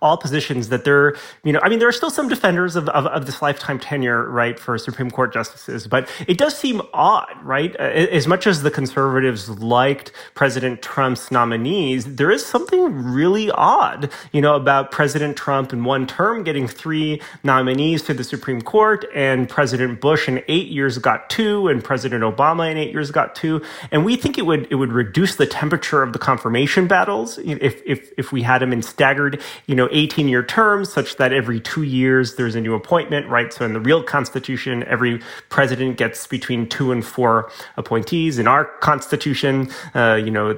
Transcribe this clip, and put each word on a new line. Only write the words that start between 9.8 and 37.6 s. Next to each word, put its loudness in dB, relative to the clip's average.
President 0
Trump's -2
nominees, 0
there 2
is 0
something 0
really 0
odd, 2
you 2
know, 6
about 2
President 0
Trump -2
in -4
one 0
term -2
getting -2
three -4
nominees 2
to -4
the -6
Supreme -6
Court, 2
and 0
President -2
Bush 2
in -2
eight 0
years -2
got -2
two, 0
and 0
President -2
Obama 2
in -4
eight -4
years -4
got -2
two. -2
And 4
we 2
think -2
it 0
would, 2
it 0
would 0
reduce 0
the 2
temperature 0
of 0
the -4
confirmation 2
battles 0
if, -2
if, -4
if -6
we -2
had 4
them 0
in 0
staggered, 0
you -2
know, 4
eighteen-year 2
terms, 2
such -4
that 2
every 0
two -4
years 2
there's -2
a -2
new -2
appointment, 0
right? 0
So -6
in -2
the -4
real 4
Constitution, -4
every 0
president 0
gets -4
between -4
two 0
and -2
four 2